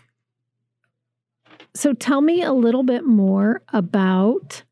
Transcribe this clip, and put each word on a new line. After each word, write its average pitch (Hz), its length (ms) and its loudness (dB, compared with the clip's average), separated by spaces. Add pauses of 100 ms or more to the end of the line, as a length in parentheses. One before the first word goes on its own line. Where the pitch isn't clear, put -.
(1700)
so 285 180 0
tell 269 300 0
me 339 200 2
a 269 120 -2
little 247 280 2
bit 254 220 -2
more 202 580 2 (100)
about 190 1000 -2